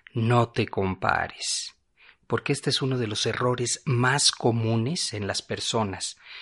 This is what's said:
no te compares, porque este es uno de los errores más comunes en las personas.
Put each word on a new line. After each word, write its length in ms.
no 360
te 180
compares, 1040
porque 260
este 180
es 100
uno 160
de 120
los 180
errores 580
más 460
comunes 840
en 120
las 160
personas. 760